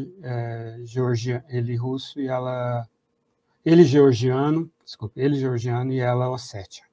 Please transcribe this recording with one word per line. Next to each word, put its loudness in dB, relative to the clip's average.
é, -8
georgia-, -2
ele -4
russo -6
e -4
ela, -4
ele 10
georgiano, 4
desculpa, -14
ele 2
georgiano -4
e -2
ela 0
ossétia, -12